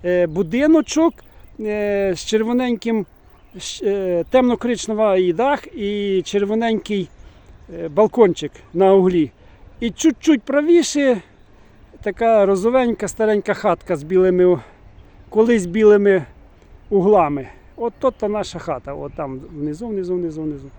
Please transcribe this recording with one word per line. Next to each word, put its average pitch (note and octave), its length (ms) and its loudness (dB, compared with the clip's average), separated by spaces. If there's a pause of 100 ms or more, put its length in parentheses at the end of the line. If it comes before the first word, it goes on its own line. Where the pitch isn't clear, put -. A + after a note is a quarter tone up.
е, F3+ 220 0
будиночок, C#4+ 840 0 (460)
е, G#3 560 -2
з - 100 -14
червоненьким, A3+ 800 -2 (500)
щ-, - 300 -12
е, F#3+ 440 -2
темно-коричневий A3 1040 0
дах C4 340 -2 (100)
і G3+ 480 -2
червоненький, G#3 840 -2 (640)
е, E3+ 160 -10
балкончик F3+ 640 2 (220)
на F#3+ 200 4
углі. F3+ 380 2 (480)
І A#3 100 -4
чуть-чуть D4 520 0
правіше C#4+ 800 0 (800)
така G#3+ 440 2
розовенька A3 600 0
старенька G#3 460 -2
хатка F3+ 420 -2
з C#3+ 80 -12
білими F3+ 420 2
о-, F3+ 140 4 (680)
колись A3 360 2
білими G3+ 600 4 (640)
углами. F3 580 2 (280)
От A#3 240 -6
то C4 120 0
та - 160 -8
наша G3+ 320 -6
хата, C#3 340 -8
от C#3+ 200 -12
там C3 260 -10
внизу, D#3 480 -10
внизу, F#3 280 -6
внизу, D#3+ 280 -6
внизу. C#3 360 -10